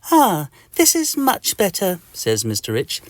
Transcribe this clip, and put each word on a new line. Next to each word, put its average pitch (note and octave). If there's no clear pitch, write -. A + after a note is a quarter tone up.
Ah, G3+
this -
is D#4+
much -
better, F#3
says A2
Mister A2
Rich. B2+